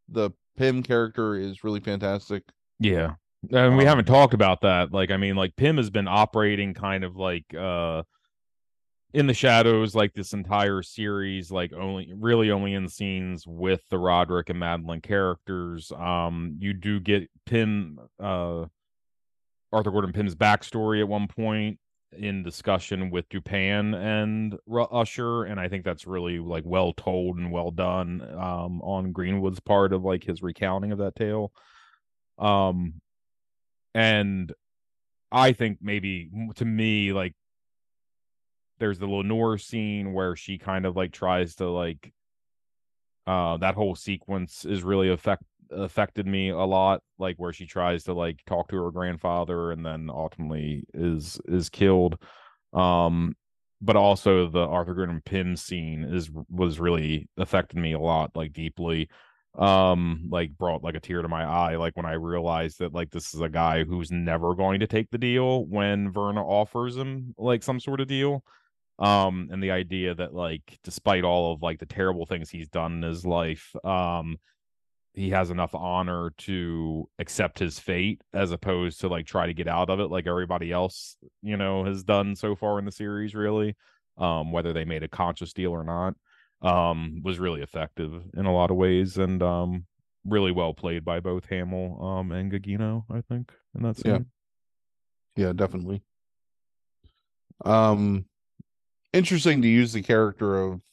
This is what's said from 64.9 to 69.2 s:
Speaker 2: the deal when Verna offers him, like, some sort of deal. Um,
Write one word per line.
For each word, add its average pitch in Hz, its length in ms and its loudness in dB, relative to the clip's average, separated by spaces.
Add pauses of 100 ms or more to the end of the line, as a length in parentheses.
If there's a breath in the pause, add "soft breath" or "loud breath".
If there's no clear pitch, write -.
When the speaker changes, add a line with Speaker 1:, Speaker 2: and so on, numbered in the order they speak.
Speaker 2:
the 120 60 -6
deal 127 480 0
when 101 480 0
Verna 101 340 -2
offers 117 480 0
him, 131 420 -8
like, 120 240 0
some 127 200 -4
sort 139 180 -4
of 135 80 -2
deal. 139 340 0 (560 soft breath)
Um, 95 520 4